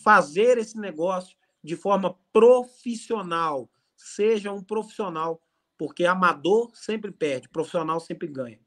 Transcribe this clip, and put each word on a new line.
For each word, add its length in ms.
fazer 540
esse 200
negócio 580
de 140
forma 380
profissional. 1400
Seja 560
um 100
profissional, 800
porque 280
amador 680
sempre 360
perde, 380
profissional 500
sempre 300
ganha. 380